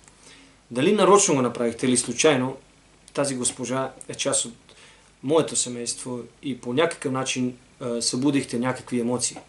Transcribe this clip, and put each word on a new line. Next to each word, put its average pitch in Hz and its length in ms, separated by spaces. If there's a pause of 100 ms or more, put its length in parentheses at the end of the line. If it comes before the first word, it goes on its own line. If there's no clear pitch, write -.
(720)
Дали 135 220
нарочно 196 420
го 135 80
направихте 117 440
или 123 100
случайно, 131 600 (580)
тази 139 200
госпожа 127 580 (160)
е 135 60
част - 300
от 117 100 (680)
моето 143 340
семейство 120 640 (220)
и 123 180
по 120 120
някакъв 147 400
начин, 127 440 (240)
а, 120 220
събудихте 127 560
някакви 123 420
емоции. 120 360 (120)